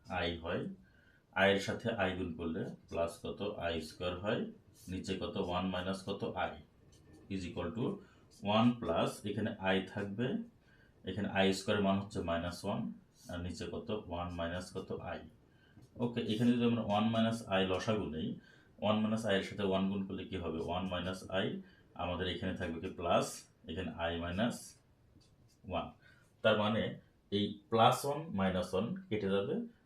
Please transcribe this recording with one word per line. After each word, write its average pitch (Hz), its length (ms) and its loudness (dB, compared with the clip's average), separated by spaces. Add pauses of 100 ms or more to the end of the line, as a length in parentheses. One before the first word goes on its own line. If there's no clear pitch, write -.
আই 85 280 0
হয়, 82 320 -4 (680)
আই 98 180 8
এর 98 80 4
সাথে - 300 -2
আই 95 260 2
গুণ 85 180 -4
করলে 82 360 -4 (180)
প্লাস - 340 -2
কত? - 200 -8 (160)
আই 82 240 -2
স্কয়ার 90 360 -6
হয়, 104 220 0 (480)
নিচে 92 320 -4
কত? 90 160 -6
ওয়ান 92 300 0
মাইনাস 92 400 -2
কত? 98 180 -4
আই - 380 -4 (680)
is 98 100 -2
equal 85 380 -4
to 123 60 0 (580)
one 110 260 6 (120)
plus 101 500 0
এখানে 104 280 -2
আই 95 240 2 (120)
থাকবে, 107 340 -2 (760)
এখানে 95 240 -2
আই 95 240 4
স্কয়ার 104 300 2
মান 98 160 6
হচ্ছে 98 240 -4
মাইনাস 87 420 -2
ওয়ান, 98 280 -2 (360)
আর 90 100 -6
নিচে 87 340 -6
কত? 87 340 -4
ওয়ান 87 280 -6
মাইনাস 87 400 -4
কত? - 180 -8
আই। 92 260 -6 (760)
ওকে, 120 240 -2
এখানে 120 320 4
যদি 120 120 4
আমরা 117 180 4
ওয়ান 101 220 4
মাইনাস 113 440 2
আই 95 180 4
লসাগু 98 440 0
নেই, - 280 -4 (400)
ওয়ান 107 220 4
মাইনাস 110 260 2
আই 98 100 6
এর 95 60 2
সাথে - 200 -6
ওয়ান 95 280 4
গুণ 98 160 0
করলে - 180 -6
কি 95 120 -6
হবে? 82 220 -4
ওয়ান 87 300 -2
মাইনাস 90 420 -4
আই, 101 320 -2 (320)
আমাদের 87 340 -2
এখানে 90 260 -2
থাকবে 82 260 -4
কি? 92 140 -6
প্লাস, - 480 2 (260)
এখানে - 220 -4
আই 85 300 -2
মাইনাস 90 580 -2 (920)
ওয়ান। 80 220 -4 (520)
তার 110 160 8
মানে 107 420 0 (300)
এই 101 380 0
প্লাস 113 360 6
ওয়ান 143 240 -2
মাইনাস 95 460 0
ওয়ান 104 220 0 (120)
কেটে 101 220 0
যাবে, 101 360 0 (200)